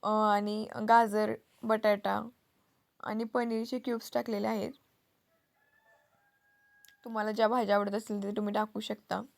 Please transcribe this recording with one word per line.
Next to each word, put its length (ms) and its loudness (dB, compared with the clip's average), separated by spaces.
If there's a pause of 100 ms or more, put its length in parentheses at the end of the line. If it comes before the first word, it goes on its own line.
अ, 40 -2
आणि 600 2 (220)
गाजर, 440 4 (300)
बटाटा 680 0 (720)
आणि 240 -6
पनीरचे 560 -2
क्यूब्स 340 -6
टाकलेले 340 -2
आहेत. 240 -4 (2250)
तुम्हाला 280 -4
ज्या 160 4
भाज्या 280 4
आवडत 180 2
असतील 300 -4
ते 80 -4
तुम्ही 220 -2
टाकू 260 -2
शकता. 420 -6 (160)